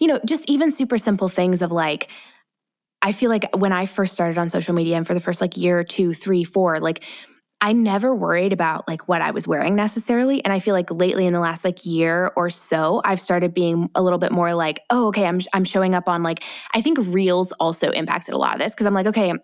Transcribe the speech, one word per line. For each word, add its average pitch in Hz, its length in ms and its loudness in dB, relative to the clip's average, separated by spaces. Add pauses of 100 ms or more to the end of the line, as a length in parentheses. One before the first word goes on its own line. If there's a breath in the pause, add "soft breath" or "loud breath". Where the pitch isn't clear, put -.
you 320 80 4
know, 294 180 2
just 311 240 -2
even 294 200 2
super 247 280 0
simple 196 300 0
things 180 340 2
of, 170 100 -2
like, 156 360 -2 (960 loud breath)
I 196 60 0
feel 226 200 0
like 214 260 0
when 190 160 2
I 185 140 -2
first 190 280 -2
started 170 240 0
on 170 100 0
social 175 260 -2
media 165 220 2
and 165 80 -2
for 175 80 -4
the 180 80 0
first, 175 200 -4
like, 180 160 -2
year 175 240 2
or - 40 0
two, 170 300 0
three, 180 300 0
four, 170 340 0
like, 160 240 -2 (580 loud breath)
I 208 120 2
never 226 420 2
worried 180 380 0
about, 165 360 -2
like, 160 200 -8
what 170 140 0
I 151 100 -2
was 165 140 -6
wearing 160 300 0
necessarily. 240 680 0
And 196 80 0
I 196 80 2
feel 202 140 0
like 180 160 0
lately 180 360 0
in 175 60 2
the 175 80 2
last, 165 240 -4
like, 180 220 -4
year 165 500 0
or 175 140 0
so, 165 540 0
I've 190 160 0
started 175 340 0
being 170 420 2
a 190 60 2
little 180 160 2
bit 175 140 0
more 175 220 2
like, 160 260 -2 (100)
"Oh, 240 180 2
okay, 202 180 0
I'm, 180 140 0 (120)
I'm 190 120 2
showing 185 300 2
up 180 140 -2
on," 170 160 0
like, 165 180 -4 (320 loud breath)
I 226 60 2
think 285 200 2
Reels 185 600 2
also 165 300 0
impacted 160 440 -2
a 135 40 0
lot - 160 0
of - 60 -4
this 220 140 -2
'cause 208 120 0
I'm 202 80 2
like, 190 120 0
"Okay, 208 240 0
I'm, 165 140 -4